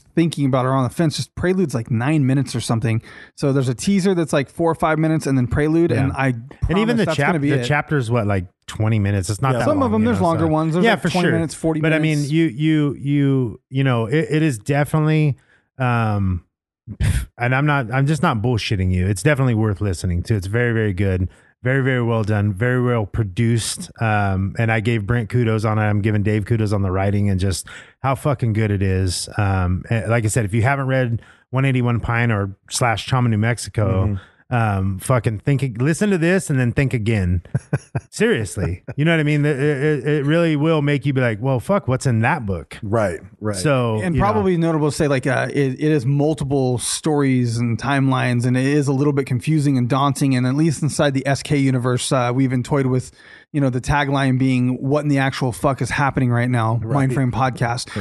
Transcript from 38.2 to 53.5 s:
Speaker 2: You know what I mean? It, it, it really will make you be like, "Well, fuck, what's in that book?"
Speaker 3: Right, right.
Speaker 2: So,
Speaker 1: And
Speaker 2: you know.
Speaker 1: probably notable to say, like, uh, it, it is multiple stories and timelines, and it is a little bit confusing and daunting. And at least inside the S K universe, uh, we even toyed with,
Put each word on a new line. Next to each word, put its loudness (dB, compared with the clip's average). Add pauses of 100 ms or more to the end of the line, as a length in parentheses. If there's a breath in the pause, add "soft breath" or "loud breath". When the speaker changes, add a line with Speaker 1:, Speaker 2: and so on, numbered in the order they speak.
Speaker 2:
You 0
know 4
what 2
I 2
mean? 2
It, 0
it, 0
it 0
really 2
will 2
make 0
you 0
be 0
like, 0
"Well, 0
fuck, -2
what's -2
in 2
that 0
book?" -6
Speaker 3:
Right, 0 (200)
right. -4
Speaker 2:
So, 0
Speaker 1:
And -2
Speaker 2:
you 2
know. 2
Speaker 1:
probably 2
notable 2
to -4
say, 0
like, 0
uh, 0
it, 0
it -10 (120)
is 0
multiple 0
stories 0
and -2
timelines, 0
and 2
it 0
is 2
a 0
little 2
bit 0
confusing 0
and 0
daunting. 0
And 2
at 0
least 0
inside 0
the -2
S -2
K 0
universe, 0
uh, 2
we 2
even 0
toyed 0
with, -2 (420 loud breath)